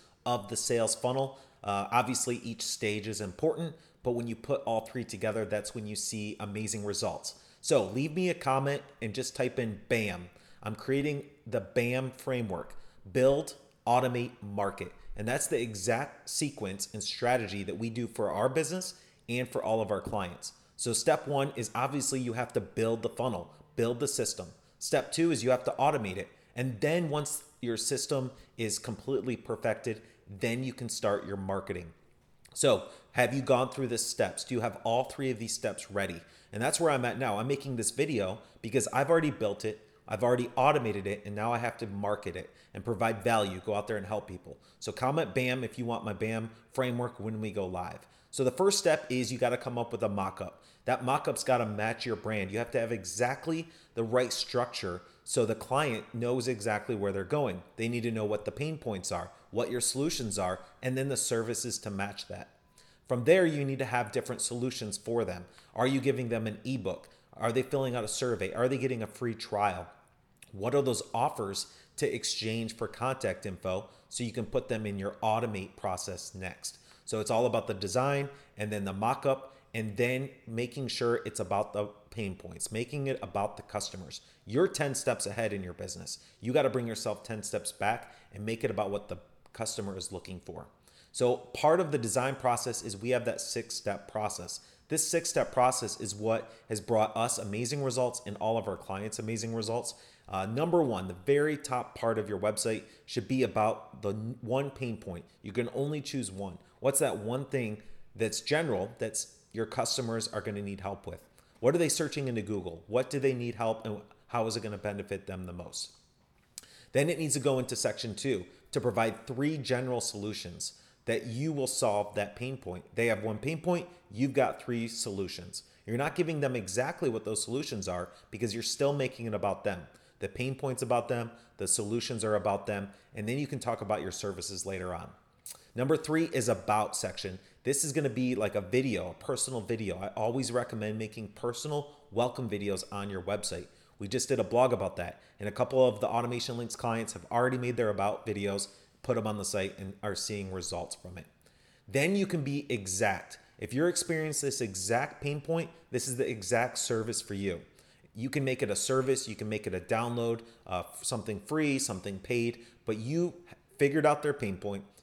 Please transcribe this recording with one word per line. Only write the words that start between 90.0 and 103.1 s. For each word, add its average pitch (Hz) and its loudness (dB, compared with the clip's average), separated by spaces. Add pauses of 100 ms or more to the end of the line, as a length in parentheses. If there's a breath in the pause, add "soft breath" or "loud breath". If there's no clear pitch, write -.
looking 90 -8
for. 80 -12 (440 soft breath)
So 123 4 (160)
part 160 6
of 160 2
the 143 2
design 127 0
process 123 0
is 98 -6
we 117 -2
have 120 2
that - -2
six-step - -4
process. 104 -4 (280 loud breath)
This 151 2
six-step 165 2
process 123 4
is 98 -6
what 110 0 (200 loud breath)
has 107 -2
brought 107 4
us 117 0
amazing 117 -2
results 123 2
and 101 -6
all 113 2
of 107 0
our 95 -2
clients 101 -6
amazing 113 -2
results. 113 -2 (320 loud breath)
Uh, 95 -2
number 160 4
one, 95 2
the 90 -8 (100)
very 143 4
top 127 -4
part 113 4
of 104 0
your 98 0
website 107 0 (200 loud breath)
should 113 -4